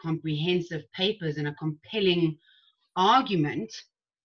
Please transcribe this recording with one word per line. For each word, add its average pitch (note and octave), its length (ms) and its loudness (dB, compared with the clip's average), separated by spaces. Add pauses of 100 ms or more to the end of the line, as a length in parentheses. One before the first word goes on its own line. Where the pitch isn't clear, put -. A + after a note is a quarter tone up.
comprehensive D#3+ 800 -2 (120)
papers F#3 440 -4
and D3 100 -4
a D3 80 -6
compelling E3+ 840 0 (580)
argument, F#3 760 2 (540)